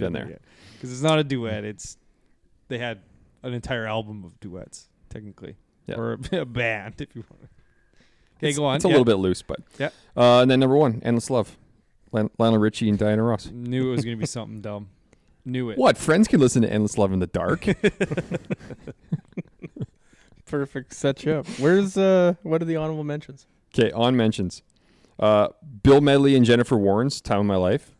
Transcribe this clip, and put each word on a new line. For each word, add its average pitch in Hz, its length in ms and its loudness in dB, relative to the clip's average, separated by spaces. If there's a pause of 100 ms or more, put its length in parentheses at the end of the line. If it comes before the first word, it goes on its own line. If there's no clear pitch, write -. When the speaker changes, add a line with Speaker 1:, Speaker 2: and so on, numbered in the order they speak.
Speaker 1:
get 95 60 -4
Speaker 2:
in 85 100 -6
Speaker 1:
it, - 20 -6
Speaker 2:
there. 71 120 -10
Speaker 1:
yeah. - 60 -18 (440)
'Cause 127 120 -14
it's 127 100 -10
not 156 160 2
a 151 60 -2
duet. 113 400 -6
It's, - 320 -14 (720)
they 123 100 -8
had 113 220 -8 (420)
an 127 120 -10
entire 117 320 -6
album 107 380 -8
of 85 160 -20
duets, - 480 -16 (220)
technically. - 460 -18 (300)
Speaker 2:
Yeah. - 100 -10
Speaker 1:
Or 113 280 -6
<laughs> - 80 -8
a 170 120 -4
band, 113 560 -6
if - 140 -14
you 117 160 -16
want. - 140 -20 (920)
Okay, 156 100 -2
Speaker 2:
It's, 143 100 -2
Speaker 1:
go 147 80 -2
on. 135 100 0
Speaker 2:
it's 165 80 -2
a 185 40 4
Speaker 1:
Yeah. - 60 6
Speaker 2:
little 127 100 6
bit 113 120 4
loose, 92 260 0
but - 180 -10 (180)
Speaker 1:
Yeah. 139 120 -4 (260)
Speaker 2:
Uh, 123 260 6
and 131 80 4
then 127 100 4
number 131 160 2
one, 123 280 2
Endless 117 260 -2
Love. 120 260 -2 (560)
Lion-, 110 260 -2
Lionel 113 200 4
Richie 107 300 0
and 104 100 0
Diana 107 240 0
Ross. 113 300 -4
Speaker 1:
Knew 123 360 -4
it - 40 -2
was 117 120 -4
gonna 117 120 -8
be 131 100 -6
Speaker 2:
<laughs> - 0 -
Speaker 1:
something 110 340 -12
dumb. 101 280 -12 (560)
Knew 127 260 -6
it. 104 80 -8
Speaker 2:
What? - 180 4
Friends 180 320 2
can 175 120 4
listen 123 220 4
to 101 100 0
Endless 107 260 -2
Love 98 140 2
in 92 80 -2
the 90 80 -2
dark? 92 380 -4
Speaker 1:
<laughs> 202 100 0 (2750)
Speaker 3:
Perfect. 139 480 -8
Set 139 300 -2
you 156 100 0
up. 147 120 -6 (120)
Where's, 190 380 2
uh, 185 460 4
what 160 200 -2
are - 20 -4
the 165 120 -2
honorable 156 280 -6
mentions? 147 420 -10 (300)
Speaker 2:
Okay, 113 160 4
on 120 240 2
mentions. 110 460 0 (560)
Uh, 107 300 4 (340)
Bill 139 180 8
Medley 139 360 4
and 123 80 6
Jennifer 120 320 4
Warnes, 104 460 0
Time 101 180 0
of 104 60 0
My 101 100 0
Life. 92 440 -2